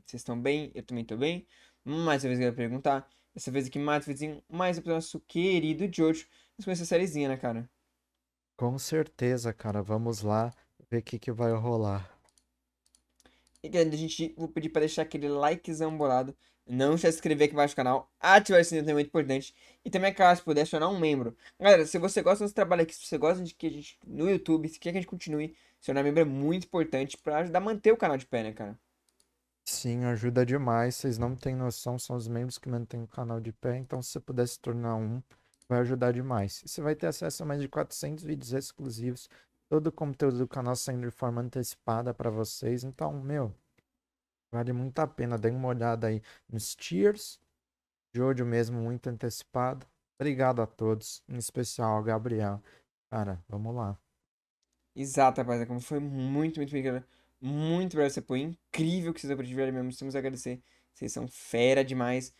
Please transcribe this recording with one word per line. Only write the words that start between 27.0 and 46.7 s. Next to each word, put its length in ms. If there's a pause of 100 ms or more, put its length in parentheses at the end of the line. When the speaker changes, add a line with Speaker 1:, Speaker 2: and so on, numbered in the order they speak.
Speaker 1:
pra 220
ajudar 200
a 40
manter 280
o 60
canal 220
de 80
pé, 160
né, 100
cara? 260 (840)
Speaker 2:
Sim, 400
ajuda 400
demais. 520
Vocês 200
não 180
têm 220
noção, 420
são 180
os 120
membros 300
que 100
mantêm 340
o 60
canal 320
de 100
pé. 280
Então, 240
se 80
você 100
puder 260
se 140
tornar 360
um, 260 (440)
vai 140
ajudar 320
demais. 500
E 60
você 140
vai 120
ter 120
acesso 360
a 40
mais 160
de 60
quatrocentos 560
vídeos 280
exclusivos. 760 (400)
Todo 160
o 60
conteúdo 440
do 120
canal 280
saindo 300
de 40
forma 300
antecipada 720
pra 160
vocês. 540
Então, 300 (100)
meu, 320 (960)
vale 220
muito 260
a 80
pena. 320
Dê 120
uma 180
olhada 400
aí 140 (260)
nos 260